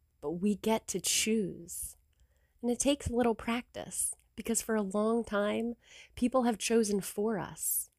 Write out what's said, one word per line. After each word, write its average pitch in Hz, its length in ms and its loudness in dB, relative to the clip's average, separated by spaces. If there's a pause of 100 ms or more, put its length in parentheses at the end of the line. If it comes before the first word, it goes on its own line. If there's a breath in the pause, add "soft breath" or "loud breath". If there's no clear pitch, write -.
(200)
but 147 120 -4
we 190 240 0
get 220 320 0
to 185 120 -2
choose. 180 960 -2 (680)
And 240 80 2
it 240 80 0
takes 285 280 2
a 240 80 -2
little 233 200 4
practice - 800 -4 (200)
because 226 260 -2
for 226 140 -2
a 214 80 2
long 214 420 0
time, 214 520 -2 (380 loud breath)
people 247 280 2
have 233 160 2
chosen 208 420 2
for 208 380 -2
us. - 500 -4 (100)